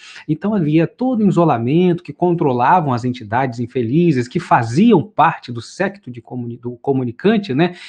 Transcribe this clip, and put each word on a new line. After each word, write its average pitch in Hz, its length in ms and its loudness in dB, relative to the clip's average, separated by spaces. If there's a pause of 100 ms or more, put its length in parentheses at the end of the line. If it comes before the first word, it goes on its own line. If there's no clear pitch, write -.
(280)
Então, 190 260 -4
havia 160 320 0
todo 240 380 -2
um 196 40 4
isolamento 165 720 2
que 143 100 -14
controlavam 160 800 0
as 117 120 -2
entidades 123 540 -4
infelizes, 123 720 0
que - 100 -4
faziam 160 640 2
parte - 480 -2
do 117 120 -10
séquito 202 480 -8
de 117 100 -16
comuni-, 120 380 -12
do 120 180 -12
comunicante, 131 800 -2
né? 175 200 0 (140)